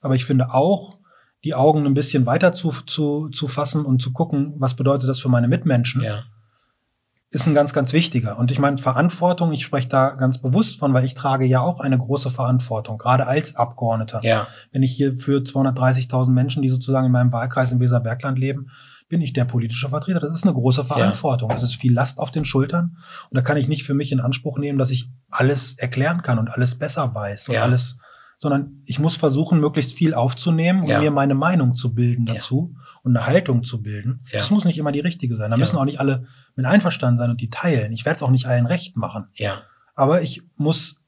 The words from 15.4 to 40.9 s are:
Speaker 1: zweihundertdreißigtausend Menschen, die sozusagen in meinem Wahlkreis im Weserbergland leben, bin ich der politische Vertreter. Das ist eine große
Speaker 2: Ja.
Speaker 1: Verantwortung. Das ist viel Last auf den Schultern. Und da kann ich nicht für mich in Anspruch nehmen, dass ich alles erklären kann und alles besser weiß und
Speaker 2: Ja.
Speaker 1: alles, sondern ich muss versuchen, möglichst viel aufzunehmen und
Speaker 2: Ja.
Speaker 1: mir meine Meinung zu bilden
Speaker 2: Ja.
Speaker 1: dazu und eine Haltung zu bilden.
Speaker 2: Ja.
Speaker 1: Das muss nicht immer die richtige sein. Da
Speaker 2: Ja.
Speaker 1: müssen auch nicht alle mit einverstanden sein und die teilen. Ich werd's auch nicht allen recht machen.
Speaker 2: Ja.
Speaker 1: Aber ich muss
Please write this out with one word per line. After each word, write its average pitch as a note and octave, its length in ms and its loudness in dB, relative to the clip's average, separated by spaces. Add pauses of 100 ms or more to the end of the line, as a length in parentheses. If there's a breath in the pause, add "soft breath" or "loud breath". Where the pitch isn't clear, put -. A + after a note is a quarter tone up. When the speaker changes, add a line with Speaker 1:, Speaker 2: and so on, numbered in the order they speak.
Speaker 1:
zweihundertdreißigtausend B2+ 920 0
Menschen, B2+ 280 0
die C3 60 2
sozusagen C3 380 0
in B2+ 60 4
meinem B2 200 4
Wahlkreis B2 400 -2
im B2 80 2
Weserbergland B2 580 0
leben, C3+ 300 -4 (400 loud breath)
bin E3+ 120 -2
ich C#3 120 -4
der B2 140 0
politische A#2+ 420 -4
Vertreter. D3+ 320 -2
Das D3+ 120 -4
ist E3 120 -6
eine F3+ 100 4
große B2+ 280 2
Speaker 2:
Ja. B2+ 40 -4
Speaker 1:
Verantwortung. A#2+ 600 0
Das A2+ 140 -2
ist A#2+ 140 -2
viel B2 160 2
Last A#2+ 260 0
auf C3 120 -6
den D#3 140 -4
Schultern. E3+ 540 -2 (320 loud breath)
Und C3 60 -2
da C3 60 2
kann D3 140 0
ich C3+ 100 0
nicht D3 180 -2
für C#3+ 100 -2
mich C#3 180 0
in C3 80 2
Anspruch C3 380 -4
nehmen, C#3+ 200 -2
dass C3 120 2
ich B2+ 180 -2 (220)
alles C3 460 0
erklären C#3+ 460 -2
kann A#2+ 160 0
und A2 120 -2
alles B2 280 -2
besser C#3 360 -4
weiß G2+ 340 -8
und A#2+ 80 -2
Speaker 2:
Ja. A2+ 60 0
Speaker 1:
alles, B2 360 0 (400 loud breath)
sondern C#3 480 -2
ich - 120 -8
muss D#3+ 180 0
versuchen, D#3 440 2
möglichst D3 320 0
viel E3 220 0
aufzunehmen E3 680 0
und D#3+ 60 -2
Speaker 2:
Ja. - 120 4
Speaker 1:
mir D3+ 100 2
meine C#3 240 2
Meinung C#3+ 420 2
zu A#2+ 180 -4
bilden A#2+ 320 2
Speaker 2:
Ja. A2+ 80 -2
Speaker 1:
dazu C3+ 400 -4 (280 loud breath)
und B2+ 120 2
eine A2+ 120 0
Haltung B2+ 380 2
zu A2 180 -8
bilden. G#2+ 380 -6 (120)
Speaker 2:
Ja. - 60 -4
Speaker 1:
Das - 120 -2
muss G3+ 140 2
nicht E3 140 2
immer D3 140 -2
die C#3+ 80 -2
richtige C#3+ 360 -4
sein. G#2+ 140 -4
Da A2+ 60 2
Speaker 2:
Ja. B2 40 4
Speaker 1:
müssen - 160 2
auch C3+ 80 2
nicht C#3 160 -2
alle C3+ 240 0 (320 loud breath)
mit B2+ 80 -2
einverstanden D#3 540 2
sein A#2+ 120 0
und A#2+ 100 -2
die A2+ 100 -6
teilen. A#2 420 -2
Ich A#2 140 -6
werd's D#3+ 160 -2
auch C3+ 80 0
nicht B2+ 160 2
allen B2 200 2
recht F3 300 -4
machen. - 380 -6
Speaker 2:
Ja. G2 260 -6 (340 soft breath)
Speaker 1:
Aber D3+ 280 4
ich - 200 -8 (140)
muss - 400 -2 (120)